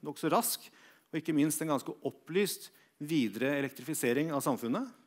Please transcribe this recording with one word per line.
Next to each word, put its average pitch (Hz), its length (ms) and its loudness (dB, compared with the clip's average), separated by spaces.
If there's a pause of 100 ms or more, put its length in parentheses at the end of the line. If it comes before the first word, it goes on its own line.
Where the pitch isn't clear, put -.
nokså 151 260 -2
rask, - 320 0 (480)
og 165 80 -2
ikke 160 160 0
minst 147 240 2
en 160 140 0
ganske - 180 -4 (160)
opplyst - 640 -2 (320)
videre 131 560 2
elektrifisering 139 720 0
av 139 140 0
samfunnet. 143 420 0 (180)